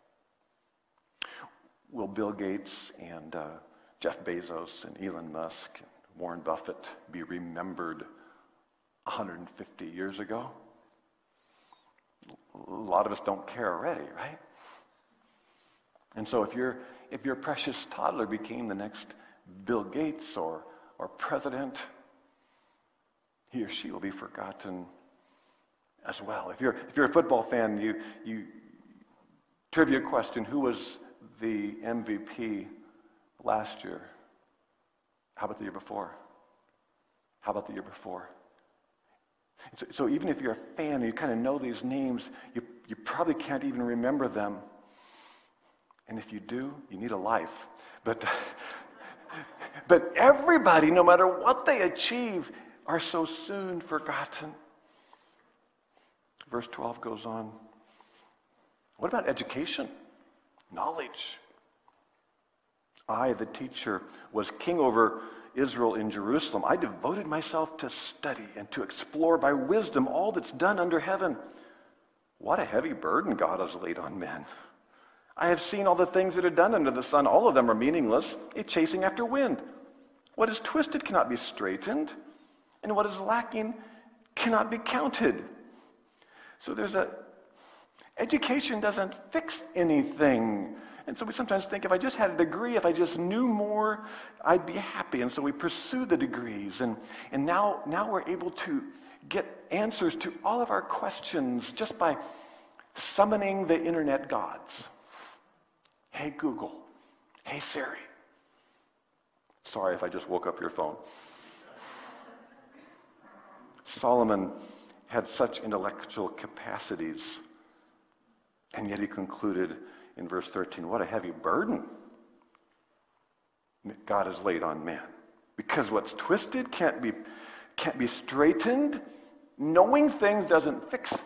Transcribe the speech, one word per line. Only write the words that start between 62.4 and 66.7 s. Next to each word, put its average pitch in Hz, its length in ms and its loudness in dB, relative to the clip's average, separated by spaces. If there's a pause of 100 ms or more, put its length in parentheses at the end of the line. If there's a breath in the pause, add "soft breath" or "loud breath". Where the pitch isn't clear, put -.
"I, 120 240 0
the 110 140 -2
teacher, - 560 -6 (280 loud breath)
was 107 300 -2
king 175 180 0
over 113 440 6 (340 loud breath)
Israel 120 400 2
in 107 120 -2
Jerusalem. 104 560 0
I 151 120 6